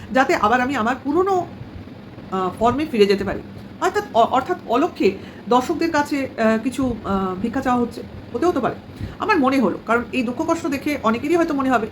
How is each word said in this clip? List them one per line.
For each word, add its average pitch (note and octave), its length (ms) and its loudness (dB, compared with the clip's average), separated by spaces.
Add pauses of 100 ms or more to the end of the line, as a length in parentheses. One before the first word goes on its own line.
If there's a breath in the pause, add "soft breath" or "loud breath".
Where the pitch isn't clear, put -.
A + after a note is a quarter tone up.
(120)
যাতে C4 220 4
আবার A#3 260 4
আমি C4+ 160 0
আমার A#3 180 0 (100)
পুরনো, F4+ 420 2 (840)
আহ, F#3 280 -2
ফর্মে A#3+ 320 2
ফিরে G#3 160 4
যেতে G3 180 2
পারি। F#3 160 -4 (400)
অর্থাৎ F#4+ 240 0 (100)
অ-, A3 160 6
অর্থাৎ C4+ 260 0 (120)
অলক্ষ্যে B3+ 500 2 (300 loud breath)
দর্শকদের D4 420 2
কাছে, C#4+ 380 0 (100)
আহ, A3 260 4
কিছু, B3+ 300 -2 (100)
আহ, F#3+ 380 0
ভিক্ষা A#3+ 180 -2
চাওয়া B3 200 2
হচ্ছে, A#3 220 -4 (300)
হতেও D#4+ 200 2
তো C4+ 80 -2
পারে, G3+ 140 0 (440 loud breath)
আমার F#4 200 2
মনে C4 220 4
হলো। F#3 260 2
কারণ A#3+ 260 2
এই B3+ 100 0
দুঃখ B3 260 -2
কষ্ট E4 180 0
দেখে C#4 360 -2
অনেকেরই A#3+ 340 2
হয়তো E4 180 2
মনে C4+ 160 2
হবে, A3+ 220 2